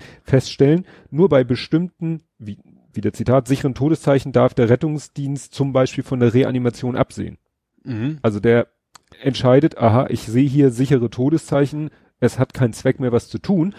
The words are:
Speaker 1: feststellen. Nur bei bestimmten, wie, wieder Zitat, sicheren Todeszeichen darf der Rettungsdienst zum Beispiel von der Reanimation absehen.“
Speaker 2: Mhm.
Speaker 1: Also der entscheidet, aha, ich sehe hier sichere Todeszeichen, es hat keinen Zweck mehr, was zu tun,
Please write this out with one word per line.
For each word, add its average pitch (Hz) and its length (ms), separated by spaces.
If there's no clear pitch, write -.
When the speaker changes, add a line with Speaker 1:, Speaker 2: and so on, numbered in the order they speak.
Speaker 1:
feststellen. 143 640
Nur 170 200
bei 135 140
bestimmten, 165 800
wie, 104 180
wieder 104 180
Zitat, 127 360
sicheren 139 260
Todeszeichen 139 580
darf 123 220
der 120 160
Rettungsdienst 143 840
zum 139 200
Beispiel 131 300
von 127 160
der 120 120
Reanimation 123 640
absehen.“ 90 400
Speaker 2:
Mhm. 123 380
Speaker 1:
Also 104 180
der 117 280
entscheidet, 131 540
aha, 117 320
ich - 140
sehe 123 260
hier 139 220
sichere 120 400
Todeszeichen, 147 800
es - 160
hat - 160
keinen 123 180
Zweck - 280
mehr, 127 120
was 117 160
zu 117 100
tun, 190 400